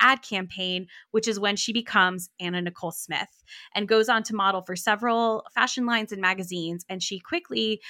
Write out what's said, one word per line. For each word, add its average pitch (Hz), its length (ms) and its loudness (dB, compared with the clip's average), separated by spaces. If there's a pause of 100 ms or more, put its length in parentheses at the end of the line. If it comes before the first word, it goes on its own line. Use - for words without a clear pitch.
ad 262 220 6
campaign, 185 640 -6 (240)
which 220 180 2
is 214 100 0
when 202 180 0
she 220 180 -2
becomes 185 560 2 (100)
Anna 180 220 -2
Nicole 175 280 -6
Smith, - 540 -8 (300)
and 202 120 -2
goes 220 220 4
on 226 140 4
to 220 120 -8
model 196 280 2
for 185 120 -8
several 226 680 0 (100)
fashion 247 300 0
lines 226 280 0
and 196 100 -6
magazines. 180 640 -2
And 185 140 -8
she 190 180 -6
quickly 226 680 -2